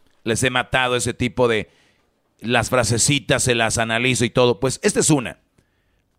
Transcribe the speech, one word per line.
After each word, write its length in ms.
les 200
he 80
matado 440
ese 180
tipo 340
de, 220
las 300
frasecitas, 760
se 120
las 220
analizo 480
y 40
todo. 300
Pues 240
esta 160
es 100
una. 300